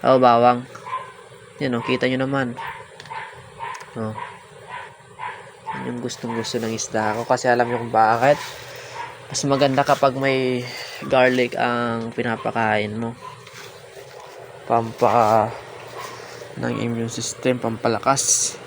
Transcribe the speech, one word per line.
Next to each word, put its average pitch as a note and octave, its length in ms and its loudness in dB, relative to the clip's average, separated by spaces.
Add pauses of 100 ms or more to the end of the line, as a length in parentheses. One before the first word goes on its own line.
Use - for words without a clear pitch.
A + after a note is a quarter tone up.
oh, B2+ 160 8
bawang. B2 480 6 (880)
Yan, C3+ 160 -2
oh, A#2 80 0
kita B2+ 240 0
nyo C3 240 0
naman. C3+ 240 0 (1400)
Oh. A2 160 -4 (1600)
Yan B2+ 160 -8
yung B2 80 -6
gustong A#2+ 400 -6
gusto A2+ 240 -4
ng A2+ 80 -4
isda G#2+ 480 -2
ko A#2 80 -6
kasi B2+ 240 2
alam A#2+ 160 6
nyo A#2+ 160 -2
kung A#2 80 -6
bakit. A2+ 480 6 (960)
Mas - 160 -4
maganda C#3 320 4
kapag C#3 320 4
may C3 480 0 (480)
garlic B2+ 480 4
ang A#2 560 -2
pinapakain A2 800 0
mo. A#2 240 -6 (1500)
Pampa A2+ 800 4 (1040)
ng A#2+ 320 -4
immune A#2 240 -4
system, B2 480 -2
pampalakas. A#2 960 0 (140)